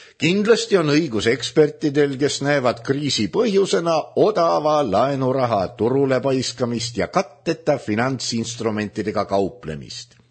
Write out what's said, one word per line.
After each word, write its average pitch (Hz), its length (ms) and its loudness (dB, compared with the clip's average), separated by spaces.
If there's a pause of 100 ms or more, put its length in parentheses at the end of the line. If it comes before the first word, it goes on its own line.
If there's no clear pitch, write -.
(160)
Kindlasti 208 640 2
on 151 80 2
õigus 139 400 0
ekspertidel, 147 880 2
kes 135 240 -2
näevad 139 400 0
kriisi 135 480 -2
põhjusena 190 880 0
odava 165 640 2
laenuraha 127 960 0
turule 131 480 0
paiskamist 120 720 -2
ja 90 160 -2
katteta 160 640 -2
finantsinstrumentidega 107 1500 -4
kauplemist. 78 880 -6 (140)